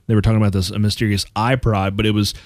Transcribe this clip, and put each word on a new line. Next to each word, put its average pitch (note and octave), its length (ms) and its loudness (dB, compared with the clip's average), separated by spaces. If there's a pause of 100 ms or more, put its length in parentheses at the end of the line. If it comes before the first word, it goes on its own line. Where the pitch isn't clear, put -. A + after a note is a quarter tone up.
They A2+ 80 0
were G#2+ 80 4
talking A2 140 2
about G#2 160 2
this, F#2+ 180 -2
a G#2 80 -8
mysterious G#2 460 0 (120)
iProd, G#2+ 600 0
but A2 100 0
it G#2+ 60 2
was G#2 220 0 (120)